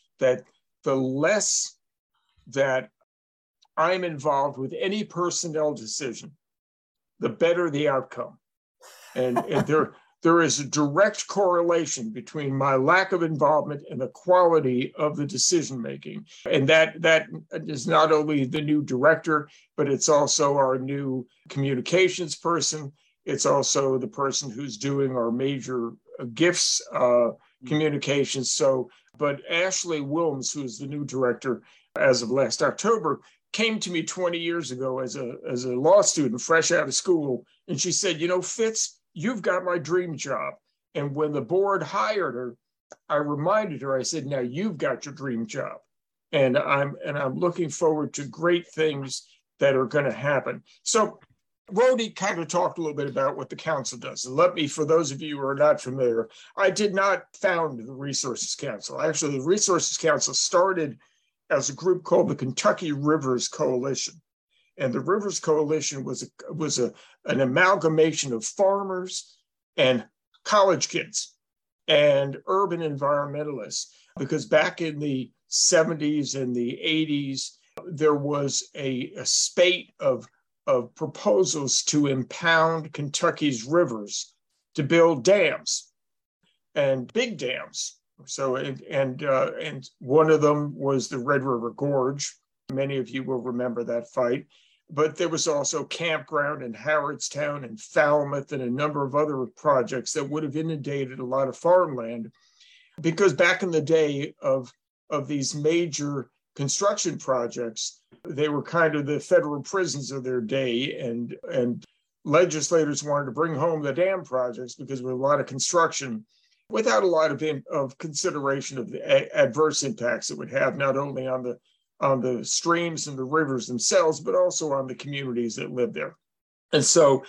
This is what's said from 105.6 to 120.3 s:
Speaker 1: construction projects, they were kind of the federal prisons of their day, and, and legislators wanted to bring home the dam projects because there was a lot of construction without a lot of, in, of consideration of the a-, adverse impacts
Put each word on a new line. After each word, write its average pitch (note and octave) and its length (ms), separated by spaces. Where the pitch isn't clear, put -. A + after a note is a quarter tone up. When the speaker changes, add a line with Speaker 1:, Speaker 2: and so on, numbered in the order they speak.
Speaker 1:
construction F#3+ 600
projects, A#2+ 840
they D3+ 240
were C#3+ 140
kind D#3 340
of D3 100
the C#3+ 140
federal D3+ 420
prisons C#3+ 480
of C3+ 140
their B2+ 160
day, B2+ 580
and, A#2+ 380
and B2 320
legislators D3+ 800
wanted C#3+ 220
to C3 40
bring D#3 240
home D#3 260
the C#3+ 120
dam F3+ 320
projects B2+ 500
because C3+ 240
there B2 80
was B2+ 140
a - 20
lot C#3+ 160
of - 80
construction C3+ 800
without G#3+ 360
a - 20
lot D#3 240
of, C#3+ 140
in, D3+ 260
of C#3 280
consideration C#3 800
of A2 140
the - 80
a-, C#3 400
adverse D3 460
impacts A#2+ 480